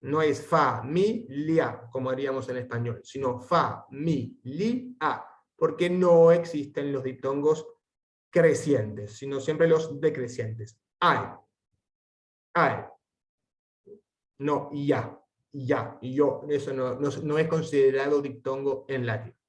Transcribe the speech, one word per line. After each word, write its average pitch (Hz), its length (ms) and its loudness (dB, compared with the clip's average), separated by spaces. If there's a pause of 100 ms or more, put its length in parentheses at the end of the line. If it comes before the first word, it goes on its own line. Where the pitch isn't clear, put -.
No 143 200 -2
es 147 240 0
fa, 131 380 2
mi, 180 460 0
li, 156 300 0
a, 123 320 -2
como 131 180 -4
haríamos 131 400 -4
en 123 80 -4
español, 120 460 -6
sino 127 360 -4
fa, - 520 0
mi, 139 520 -4
li, 202 560 -4
a, 143 240 -4 (320)
porque 160 340 0
no 175 420 8
existen 151 600 0
los 131 120 -2
diptongos 139 640 -2 (640)
crecientes, 139 880 2
sino 139 220 -6
siempre 160 280 2
los 160 340 2
decrecientes. 117 760 -4 (200)
Ai, 156 280 2 (1300)
ai. 147 300 2 (1500)
No, 143 340 -2
ya, 143 480 -2 (300)
ya, 123 500 -4
yo. 135 480 0
Eso 139 240 -4
no, 127 220 -4
no, 143 140 -2 (140)
no 151 140 -2
es 165 100 2
considerado 143 720 2
diptongo 135 680 -6
en 131 180 -4
latín. 113 300 -6 (140)